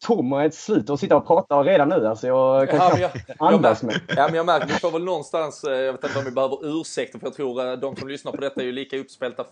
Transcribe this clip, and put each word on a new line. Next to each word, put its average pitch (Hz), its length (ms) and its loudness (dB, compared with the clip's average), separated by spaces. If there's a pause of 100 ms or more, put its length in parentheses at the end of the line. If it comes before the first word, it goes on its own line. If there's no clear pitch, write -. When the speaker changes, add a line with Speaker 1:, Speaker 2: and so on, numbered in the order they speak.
Speaker 1:
tom 151 280 2
och 139 80 0
helt 151 120 2
slut - 360 -2
och 143 100 -2
sitta 170 160 4
och 139 120 2
prata 156 360 4
redan 151 260 4
nu. 160 180 2
Alltså, 113 200 -4
jag 131 420 4
kan 151 100 2
Speaker 2:
Ja, 180 100 6
Speaker 1:
knappt 175 240 2
Speaker 2:
men 127 260 -12
jag, 160 140 4
Speaker 1:
andas 131 300 4
Speaker 2:
jag 123 80 -4
mär-, - 160 -4
Speaker 1:
med. - 100 -2
Speaker 2:
ja, 139 100 4
men 160 80 -2
jag 165 100 0
märker, 156 220 2
vi 143 60 -4
får 170 180 -2
väl 165 120 -4
någonstans, 160 600 -6
eh, 135 140 -2
jag 131 160 -2
vet 123 100 -10
inte 139 160 -4
om 135 60 -4
vi 131 60 -8
behöver 139 500 -2
ursäkter, 127 380 -8
för 147 80 -8
jag 123 60 -8
tror, 127 340 -6
eh, 127 60 -6
de 131 220 -8
som 135 120 -10
lyssnar 139 240 -10
på 131 100 -10
detta 135 200 -4
är 127 40 -4
ju 127 60 -4
lika 135 260 -8
uppspelta 131 540 -8